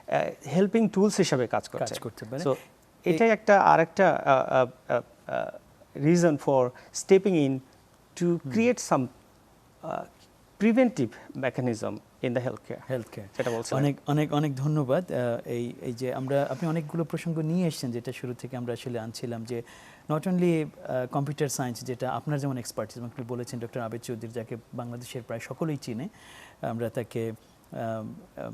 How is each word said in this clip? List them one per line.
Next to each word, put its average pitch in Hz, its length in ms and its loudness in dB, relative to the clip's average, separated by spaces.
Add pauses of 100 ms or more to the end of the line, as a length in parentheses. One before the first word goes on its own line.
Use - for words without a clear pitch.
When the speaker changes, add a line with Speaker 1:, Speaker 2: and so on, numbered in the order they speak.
Speaker 1:
আহ, - 400 -2
হেল্পিং 196 400 4
টুলস 214 280 4
হিসাবে 135 300 2
কাজ 107 220 -2
করছে। - 260 -4
Speaker 2:
কাজ - 40 -6
করতে - 260 -12
পারে। 135 200 -6
Speaker 1:
So, 131 100 2 (500)
Speaker 2:
এ- 180 100 4
Speaker 1:
এটাই 226 160 6
একটা 208 300 6
আরেকটা, 160 500 6
আহ, - 160 4
আহ, 131 420 6 (240)
আহ, 120 100 2 (280)
আহ, - 760 -6
reason 170 300 6
for 131 340 2 (240)
stepping 190 540 4
in 131 100 0 (580)
to 175 80 -2
Speaker 2:
হুম। 170 280 0
Speaker 1:
create 233 260 2 (120)
some, 135 160 4 (760)
আহ, - 220 -6 (560)
preventive 220 480 4 (280)
mechanism 120 560 -2 (300)
in 131 60 0
the 123 120 -2
healthcare। 120 400 -8 (100)
Speaker 2:
হেলথকেয়ার। 113 380 -8 (100)
Speaker 1:
যেটা 123 120 -2
বলছিলেন। 117 320 -2
Speaker 2:
অনেক, 143 140 2 (100)
অনেক, 147 260 2
অনেক 147 240 0
ধন্যবাদ। 151 560 0
আহ, 120 320 -2
এই, 120 280 -4 (100)
এই 127 100 -4
যে 123 220 -6
আমরা, 139 360 0
আপনি 147 180 -4
অনেকগুলো 160 360 -2
প্রসঙ্গ 165 340 -4
নিয়ে 170 280 0
এসেছেন, 139 240 -4
যেটা 120 220 -6
শুরু 123 220 -8
থেকে 123 220 -10
আমরা 120 160 -6
আসলে 120 260 -6
আনছিলাম 113 460 -8
যে 117 180 -6 (480)
not 156 120 0
only, 175 440 2
আহ, 127 400 -4
কম্পিউটার 143 420 -2
সায়েন্স, 123 320 -4
যেটা 127 300 -6
আপনার 143 280 -2
যেমন 135 200 -4
এক্সপার্টিস, 113 400 -8
আপনি 120 300 -10
বলেছেন 120 320 -8
ডক্টর 117 200 -8
আবেদ 117 200 -6
চৌধুরী, 113 320 -10
যাকে 117 240 -8 (180)
বাংলাদেশের 120 480 -10
প্রায় 113 180 -10
সকলেই 156 360 -4
চিনে। 127 320 -8 (540)
আমরা 117 280 -4
তাকে, 113 420 -4
আহ, - 1200 -10